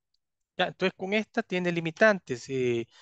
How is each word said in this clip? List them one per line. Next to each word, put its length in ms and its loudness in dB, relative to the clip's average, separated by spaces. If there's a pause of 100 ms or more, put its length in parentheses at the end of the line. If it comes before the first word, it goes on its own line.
(560)
Ya, 120 0
entonces 280 -2
con 180 -6
esta 280 -2
tiene 300 -2
limitantes, 760 0
eh, 380 0 (160)